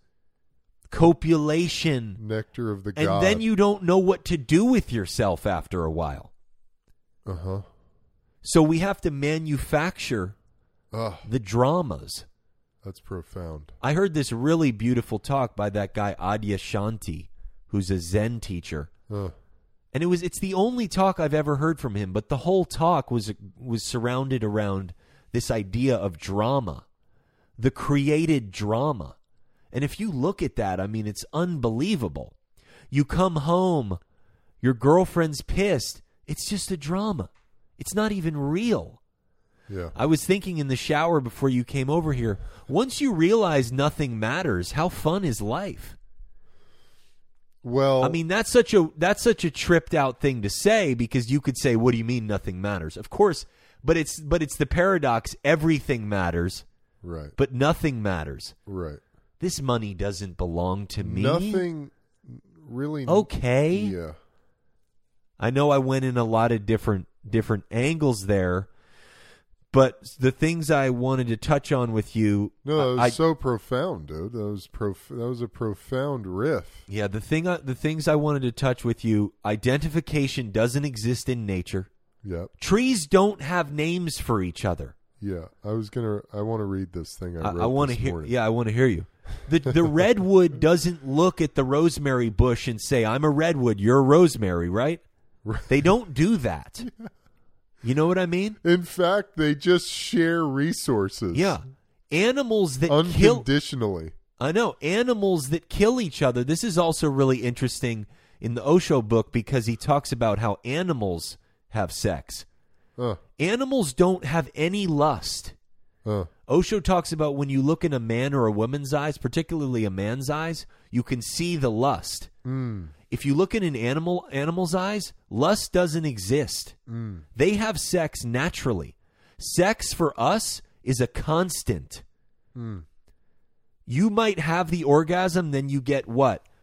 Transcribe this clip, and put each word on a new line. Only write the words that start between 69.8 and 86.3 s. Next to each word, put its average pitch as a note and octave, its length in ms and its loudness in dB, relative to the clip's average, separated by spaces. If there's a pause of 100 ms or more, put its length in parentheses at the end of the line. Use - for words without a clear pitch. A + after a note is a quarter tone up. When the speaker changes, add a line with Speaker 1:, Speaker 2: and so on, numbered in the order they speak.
Speaker 1:
the B2+ 120 4
things D#3+ 400 0
I C#3 180 4
wanted B2+ 380 0
to A2+ 100 -2
touch D3 360 0
on B2 200 2
with A2 240 -2
you, G#2 360 2 (120)
Speaker 2:
No, D3+ 140 0
that C#3 140 2
was B2+ 80 0
Speaker 1:
I, B2 100 6
Speaker 2:
so D#3+ 240 2
profound, B2+ 720 -4
dude. D#2+ 260 -10
That A2 140 -6
was G#2 200 -8
prof-, - 440 -8
that A#2 180 -6
was B2 140 -6
a A#2+ 60 -4
profound B2+ 800 -6
riff. G2+ 640 -4
Speaker 1:
Yeah, G2+ 200 -2
the G2+ 120 -6
thing, D#3+ 260 0
I, F3+ 120 0
the C#3 160 -6
things D#3 340 -2
I D#3 60 6
wanted D3 280 2
to B2 100 0
touch B2+ 300 -2
with A#2 220 -2
you, G#2+ 300 2 (100)
identification C#3 1080 0
doesn't A#2+ 340 2
exist A#2+ 420 -2
in A#2+ 160 -2
nature. F#2+ 460 -4 (340)
Speaker 2:
Yep. F2+ 340 -8
Speaker 1:
Trees A3+ 480 2
don't G3 360 4
have D#3+ 280 -2
names D#3+ 480 -2
for A2 240 0
each F2+ 220 -6
other. D#2+ 320 -4 (240)
Speaker 2:
Yeah, F#2 260 -6 (160)
I G#2 100 -6
was A2 180 -4
gonna, G#2+ 300 -4 (120)